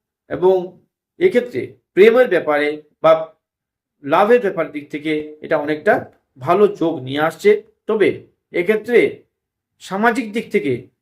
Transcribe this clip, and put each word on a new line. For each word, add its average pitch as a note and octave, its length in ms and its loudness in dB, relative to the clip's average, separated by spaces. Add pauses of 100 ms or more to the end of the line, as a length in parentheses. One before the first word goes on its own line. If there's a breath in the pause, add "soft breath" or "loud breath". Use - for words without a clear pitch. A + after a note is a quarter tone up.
(300)
এবং F3+ 260 2 (640)
এক্ষেত্রে F#3+ 420 0 (320)
প্রেমের A3+ 340 6
ব্যাপারে D3 400 0 (340)
বা D#3+ 100 6 (920)
লাভের G#3 380 2
ব্যাপার E3 300 -4
দিক D3 200 -12
থেকে D3+ 500 -6
এটা D3+ 160 -4
অনেকটা D3+ 360 -2 (460)
ভালো F3+ 280 2
যোগ D#3+ 260 -2 (100)
নিয়ে C#3 180 -6
আসছে। D#3+ 280 0 (380)
তবে G3 220 0 (420)
এক্ষেত্রে G#3+ 480 0 (800)
সামাজিক A3 520 -2
দিক A3+ 200 -8
থেকে D3 220 -2 (280)